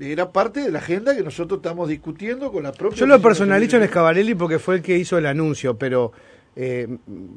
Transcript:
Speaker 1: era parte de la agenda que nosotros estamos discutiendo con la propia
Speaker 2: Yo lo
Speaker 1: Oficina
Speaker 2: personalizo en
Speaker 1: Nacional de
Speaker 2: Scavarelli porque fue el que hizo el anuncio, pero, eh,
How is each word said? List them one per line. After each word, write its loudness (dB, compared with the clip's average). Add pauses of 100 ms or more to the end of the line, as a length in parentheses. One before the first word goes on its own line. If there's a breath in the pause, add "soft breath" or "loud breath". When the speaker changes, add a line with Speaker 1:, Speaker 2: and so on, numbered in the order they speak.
Speaker 1:
era -4
parte 0
de -2
la -4
agenda 0
que -2
nosotros -6
estamos -6
discutiendo -8
con -6
la -8
propia -4
Speaker 2:
Yo 2
lo 8
Speaker 1:
Oficina 8
Speaker 2:
personalizo 4
en 6
Speaker 1:
Nacional 4
de -2
Speaker 2:
Scavarelli 4
porque 0
fue -2
el 0
que 0
hizo -2
el 0
anuncio, -2
pero, 0 (460 loud breath)
eh, -6 (380)